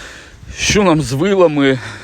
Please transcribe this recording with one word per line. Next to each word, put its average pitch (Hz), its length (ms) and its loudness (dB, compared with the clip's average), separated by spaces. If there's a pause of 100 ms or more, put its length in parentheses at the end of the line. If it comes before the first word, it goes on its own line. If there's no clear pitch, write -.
(580)
Що - 260 0
нам 160 180 2
з 123 120 -6
вилами 147 680 2 (240)